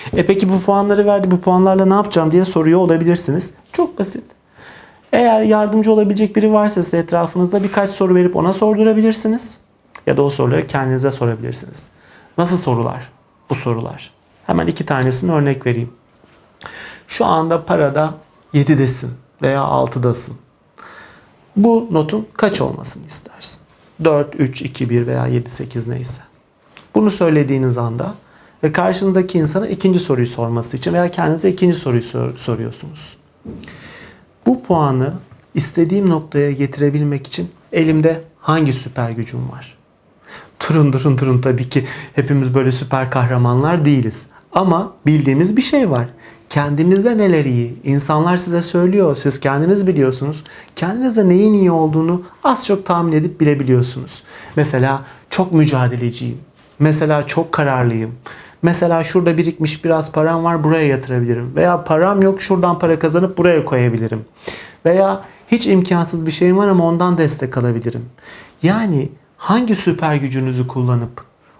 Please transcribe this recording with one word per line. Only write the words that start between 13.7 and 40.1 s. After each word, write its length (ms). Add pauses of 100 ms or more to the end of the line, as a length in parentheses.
Hemen 200
iki 200
tanesini 460
örnek 340
vereyim. 260 (1160)
Şu 160
anda 400
parada 500 (380)
yedidesin 580 (320)
veya 180
altıdasın. 760 (1200)
Bu 340
notun 360 (100)
kaç 240
olmasını 460
istersin? 540 (440)
Dört, 360
üç, 220
iki, 280
bir 160
veya 200
yedi, 240
sekiz 360
neyse. 340 (720)
Bunu 160
söylediğiniz 680
anda 360 (480)
ve 100
karşınızdaki 680
insana 300
ikinci 300
soruyu 280
sorması 500
için 160
veya 180
kendinize 400
ikinci 260
soruyu 260
sor-, 340
soruyorsunuz. 800 (1300)
"Bu 160
puanı 500 (420)
istediğim 560
noktaya 420
getirebilmek 760
için 240 (220)
elimde 480 (200)
hangi 320
süper 380
gücüm 420
var?" 260 (920)